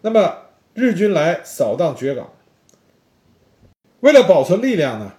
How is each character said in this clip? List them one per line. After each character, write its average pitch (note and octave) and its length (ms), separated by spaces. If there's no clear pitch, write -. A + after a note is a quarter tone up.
那 A3 80
么 A3 260
日 A#3 200
军 G3 200
来 D#3+ 300
扫 A#2 340
荡 D3+ 180
绝 C3 200
港， - 180
为 C#4 100
了 C4+ 120
保 D#3+ 200
存 F#3 180
力 B3+ 140
量 C3 240
呢 G2 200